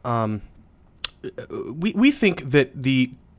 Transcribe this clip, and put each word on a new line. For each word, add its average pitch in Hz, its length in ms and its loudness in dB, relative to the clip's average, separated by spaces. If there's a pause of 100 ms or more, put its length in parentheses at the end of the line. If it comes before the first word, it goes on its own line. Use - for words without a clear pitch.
um, 110 380 -2 (1080)
we, 165 420 -6
we 233 180 4
think 185 400 0
that 135 320 2
the 127 300 2 (260)